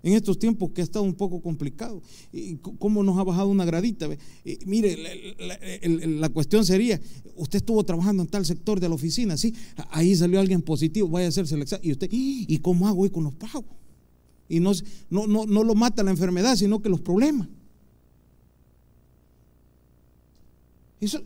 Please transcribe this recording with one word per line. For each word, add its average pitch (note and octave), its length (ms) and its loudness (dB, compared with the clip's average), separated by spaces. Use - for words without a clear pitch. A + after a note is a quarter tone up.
En E3+ 100 2
estos G#3+ 260 2
tiempos G#3+ 340 0
que F3+ 100 -4
ha - 20 0
estado G#3 180 -2
un F#3+ 120 0
poco F3+ 260 -4
complicado, E3 600 -8
¿y F3 260 -10
c-, - 40 -14
cómo G#3 240 2
nos F#3+ 140 4
ha F#3+ 80 2
bajado F#3+ 240 2
una G3 160 4
gradita? E3+ 420 -2
¿Ve? D3+ 120 -6
Y - 220 -8
mire, G3 320 2
la, F3+ 80 -8
la, F3+ 80 -8
el, F3+ 480 -2
el, D#3 180 -2
la D#3 80 2
cuestión F#3+ 380 4
sería, F#3+ 340 2
usted D#3+ 200 -4
estuvo G#3+ 280 2
trabajando F#3 380 2
en D#3+ 60 -2
tal G3+ 160 -2
sector F3+ 360 -2
de F3 100 0
la D#3+ 60 0
oficina, E3 420 -2
¿sí? A3+ 160 0
A-, D3 100 -8
ahí F3 160 6
salió F3 260 4
alguien F#3+ 200 2
positivo, D#3+ 480 0
vaya F3+ 160 0
a F3 60 0
hacerse D#3 240 0
el D3 80 -2
examen. E3+ 260 -4
Y D3 40 2
usted, F#3+ 200 -4
¡ih! C4 340 -2
¿y D#3 120 0
cómo F3+ 280 2
hago G3 140 2
hoy G3 80 4
con E3 160 -4
los C#3+ 100 -4
pagos? A3+ 300 -10
Y E3 140 0
no, F#3+ 120 4
no, G3+ 180 -2
no, G#3+ 200 2
no G#3+ 180 4
lo A3+ 100 4
mata A3+ 280 4
la G3 80 4
enfermedad, F#3 460 2
sino G3+ 260 2
que G#3+ 80 0
los F3 100 2
problemas. A#3 480 2
Eso, G#3 260 -4